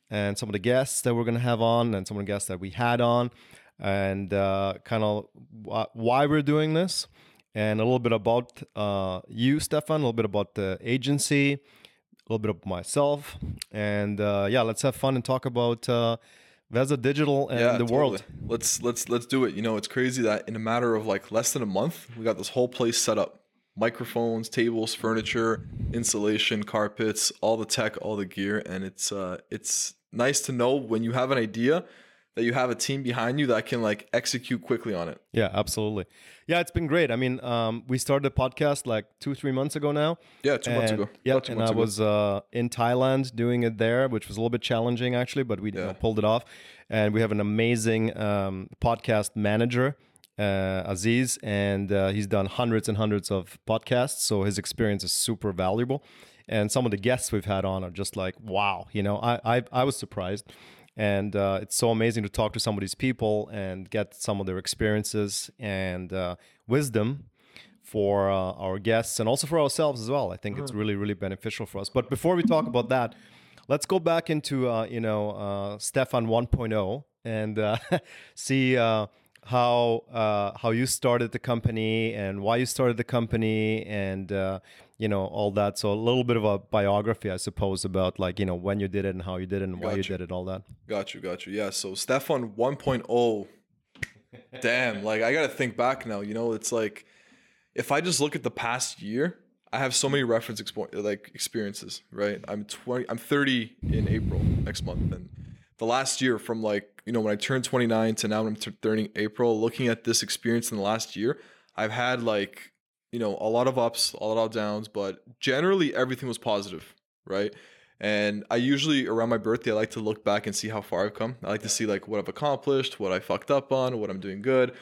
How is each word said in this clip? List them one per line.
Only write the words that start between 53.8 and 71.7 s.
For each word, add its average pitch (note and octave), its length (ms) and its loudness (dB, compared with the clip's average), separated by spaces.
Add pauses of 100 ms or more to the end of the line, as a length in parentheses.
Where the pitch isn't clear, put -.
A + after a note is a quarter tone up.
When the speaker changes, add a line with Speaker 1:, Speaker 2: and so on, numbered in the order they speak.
Speaker 1:
so G2+ 240 2
his G2 140 0
experience G2+ 440 -2
is F2+ 80 -4
super - 400 -2
valuable. G#2+ 540 0 (440)
And G#2 220 0
some B2+ 140 2
of A#2 80 2
the G2+ 60 2
guests A#2+ 340 0
we've G2+ 140 -2
had F#2+ 180 0
on F#2+ 180 -2
are F2+ 80 -8
just F#2 260 -8
like, F#2 240 -4
wow, G2 520 -2
you G#2 100 0
know, G2+ 160 0
I, A#2+ 260 0
I, A#2+ 280 2
I B2+ 100 2
was C3+ 140 0
surprised. G2+ 560 -8 (440)
And, G2+ 400 0
uh, G2 260 2
it's - 140 -6
so A#2 140 4
amazing A2+ 340 2
to G2+ 40 -4
talk G#2+ 260 -2
to A2 60 -2
some A2 140 0
of G2+ 60 -2
these G2 160 -4
people G#2+ 560 0
and F#2+ 360 -8
get G#2 260 -4
some G2+ 260 -4
of F#2+ 60 -4
their F#2 120 -4
experiences G#2+ 920 -2 (120)
and, F#2 520 -4
uh, F2+ 220 -2 (320)
wisdom B2 600 0 (560)
for, G2+ 480 2
uh, G2 40 2
our F#2+ 460 -2
guests A2+ 400 2
and A2 80 2
also C3+ 180 2
for D#3+ 140 2
ourselves C#3+ 400 2
as A2+ 100 -6
well. B2+ 220 0
I F2+ 40 -8
think G#2+ 220 -6
it's C#3 120 -8
Speaker 2:
Mm-hmm. G#2+ 100 -4
Speaker 1:
really, G#2+ 160 0
really G#2 180 -2
beneficial F#2+ 520 -6
for G2 120 -10